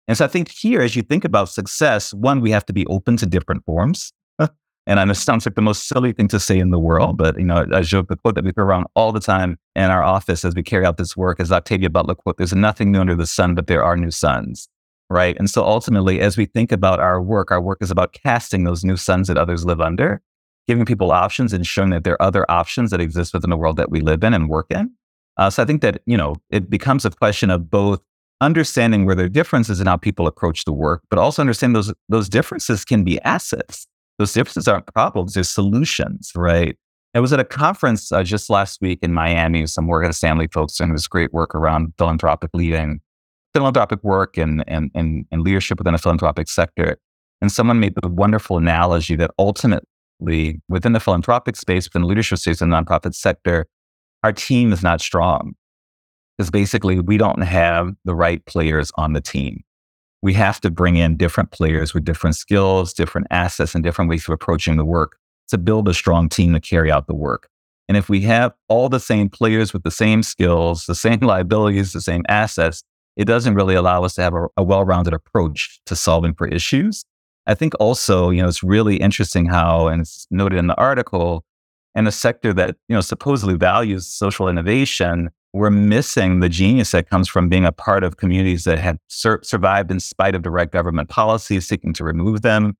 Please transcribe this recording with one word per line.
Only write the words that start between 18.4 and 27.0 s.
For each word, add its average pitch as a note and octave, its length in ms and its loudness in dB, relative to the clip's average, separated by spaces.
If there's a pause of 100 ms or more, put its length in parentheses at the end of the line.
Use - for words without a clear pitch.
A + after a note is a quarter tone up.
those F2 180 -2
new F#2 140 0
suns F#2 320 -2
that D#2+ 80 0
others E2+ 260 -2
live F2 160 -2
under, A#2+ 420 -2 (460)
giving A#2 160 2
people G2 300 0
options G2+ 400 0
and F2+ 120 -2
showing G2 260 0
that E2 120 -2
there F2 120 0
are - 60 -2
other F#2+ 300 2
options A2+ 400 -2
that F2+ 80 0
exist E2+ 340 -4
within F2 180 -2
the E2+ 40 0
world D#2+ 220 -2
that - 120 -2
we D#2 120 -2
live D#2 200 2
in A2+ 120 2
and D#2+ 160 0
work D#2+ 200 -2
in. A#3+ 220 -4 (460)
Uh, G2 120 4
so A#2+ 140 0
I - 20 0
think D3+ 160 0
that, G2+ 240 0
you A#2 120 2
know, D#2 180 -2 (140)
it F#2+ 200 0
becomes B2+ 360 0